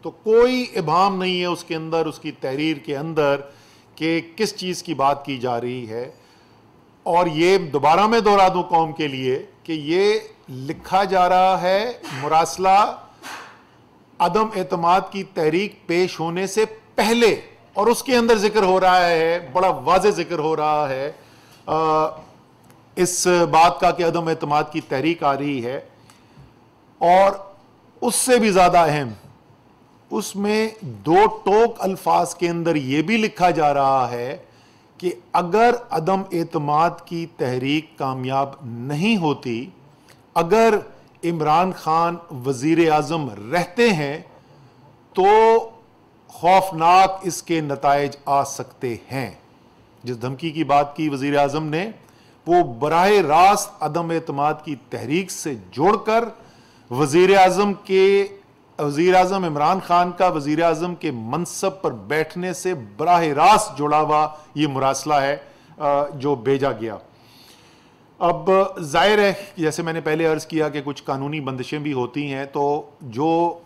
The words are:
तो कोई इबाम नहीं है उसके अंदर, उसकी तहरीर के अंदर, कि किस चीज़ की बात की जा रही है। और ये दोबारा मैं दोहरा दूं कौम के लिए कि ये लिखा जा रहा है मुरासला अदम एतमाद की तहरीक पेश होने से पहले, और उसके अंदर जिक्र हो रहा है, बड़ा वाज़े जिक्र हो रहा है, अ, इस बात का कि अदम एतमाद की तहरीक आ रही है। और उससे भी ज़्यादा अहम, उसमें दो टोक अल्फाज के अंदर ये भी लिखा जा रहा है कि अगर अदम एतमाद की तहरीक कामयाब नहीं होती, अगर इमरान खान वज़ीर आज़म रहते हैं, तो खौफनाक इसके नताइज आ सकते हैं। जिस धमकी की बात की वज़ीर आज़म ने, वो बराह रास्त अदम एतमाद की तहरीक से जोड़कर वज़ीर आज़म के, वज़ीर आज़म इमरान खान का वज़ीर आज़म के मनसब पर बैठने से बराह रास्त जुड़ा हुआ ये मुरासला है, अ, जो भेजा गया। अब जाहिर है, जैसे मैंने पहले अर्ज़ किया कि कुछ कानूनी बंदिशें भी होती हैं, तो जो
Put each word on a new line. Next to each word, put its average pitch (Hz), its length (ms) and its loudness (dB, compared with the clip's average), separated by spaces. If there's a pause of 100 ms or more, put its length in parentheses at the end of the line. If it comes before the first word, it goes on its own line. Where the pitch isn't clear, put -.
तो 165 60 -8
कोई 247 520 2
इबाम 185 500 0
नहीं 185 280 -2
है 175 100 -2
उसके 170 240 -6
अंदर, 160 320 -2
उसकी 151 240 -10
तहरीर 143 480 -4
के 143 160 -8
अंदर, 151 420 0 (600)
कि 165 400 -4
किस 202 180 -4
चीज़ 185 260 -8
की 160 120 -8
बात 139 320 0
की 135 120 -8
जा 120 200 -4
रही 123 280 -8
है। 120 280 -12 (920)
और 175 220 2
ये 170 300 2
दोबारा 156 500 2
मैं 226 160 2
दोहरा 196 240 6
दूं 180 140 0
कौम 165 300 0
के 151 160 -4
लिए 131 400 -4 (180)
कि 165 60 -8
ये 185 580 0 (200)
लिखा 147 540 -2
जा 180 220 2
रहा 185 300 4
है 196 440 -2 (200)
मुरासला 175 920 2 (1080)
अदम 190 360 0
एतमाद 185 560 0
की 196 100 -8
तहरीक 175 680 -2
पेश 175 320 -2
होने 170 260 -4
से 214 180 0
पहले, 220 800 0 (340)
और 208 140 2
उसके 240 240 0
अंदर 233 240 4
जिक्र 208 260 2
हो 185 140 4
रहा 180 200 4
है, 170 540 0
बड़ा 185 180 2
वाज़े 175 420 2
जिक्र 165 260 -4
हो 156 160 0
रहा 151 320 0
है, 135 320 -6 (500)
अ, 156 520 0 (800)
इस 175 300 0
बात 170 520 4
का 180 100 4
कि 170 120 -4
अदम 170 280 -2
एतमाद 151 420 -2
की 156 80 -6
तहरीक 151 440 -4
आ 143 80 2
रही 139 280 -4
है। 120 380 -10 (1040)
और 190 540 4 (460)
उससे 247 360 2
भी 220 120 2
ज़्यादा 175 320 6
अहम, 147 300 0 (1000)
उसमें 214 720 -4
दो 131 420 2
टोक 220 520 0
अल्फाज 175 560 -2
के 175 140 -4
अंदर 170 280 -2
ये 139 260 -2
भी 202 140 0
लिखा 196 340 2
जा 151 220 2
रहा 135 340 2
है 120 400 -8 (540)
कि 180 220 -6 (120)
अगर 196 400 2 (180)
अदम 190 320 -2 (100)
एतमाद 165 760 -2
की 165 180 -8
तहरीक 143 720 -4
कामयाब 135 680 -4
नहीं 147 520 -4
होती, 135 560 -4 (640)
अगर 208 460 2 (420)
इमरान 170 480 0
खान 170 460 -2 (140)
वज़ीर 143 600 0
आज़म 151 380 -2
रहते 165 600 -2
हैं, 151 320 -4 (960)
तो 185 60 2 (1080)
खौफनाक 185 920 4
इसके 165 360 -4
नताइज 143 580 0 (100)
आ 139 140 2
सकते 127 580 -8 (100)
हैं। 123 300 -8 (640)
जिस 120 160 -8
धमकी 135 300 -8
की 151 140 -4
बात 143 320 0
की 156 120 -2
वज़ीर 143 300 -2
आज़म 143 240 0
ने, 165 320 -6 (540)
वो 175 160 4
बराह 160 560 2
रास्त 180 640 4
अदम 165 300 -4
एतमाद 151 520 -4
की 151 100 -8
तहरीक 135 560 -6
से - 240 -8
जोड़कर 196 920 -2 (440)
वज़ीर 165 460 4
आज़म 190 340 4
के, 190 500 2 (580)
वज़ीर 156 360 2
आज़म 185 300 2
इमरान 156 340 0
खान 175 320 0
का 180 160 2
वज़ीर 151 340 -2
आज़म 170 320 0
के 156 180 -6
मनसब 151 720 -6
पर 151 100 -4
बैठने 147 640 -6
से 185 200 -6
बराह 156 580 0
रास्त 180 460 4
जुड़ा 147 200 0
हुआ 151 400 0 (180)
ये 151 100 0
मुरासला 135 540 0
है, 139 260 -4 (340)
अ, 143 340 0
जो 139 220 -2
भेजा 135 360 0
गया। 107 280 -10 (1200)
अब 190 580 0
जाहिर 175 400 2
है, 202 380 -2
जैसे 156 240 -2
मैंने 165 180 -6
पहले 156 240 -2
अर्ज़ 156 220 0
किया 156 220 -2
कि 143 140 -6
कुछ 139 180 -10
कानूनी 143 400 -6
बंदिशें 131 420 -8
भी 147 100 -6
होती 131 380 -4
हैं, 139 160 -8
तो 147 460 -4 (120)
जो 165 600 -2